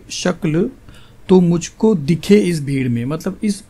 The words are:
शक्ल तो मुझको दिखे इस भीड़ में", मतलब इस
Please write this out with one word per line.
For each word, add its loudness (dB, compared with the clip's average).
शक्ल -2
तो 6
मुझको 0
दिखे 2
इस -2
भीड़ -2
में", -2
मतलब -8
इस -4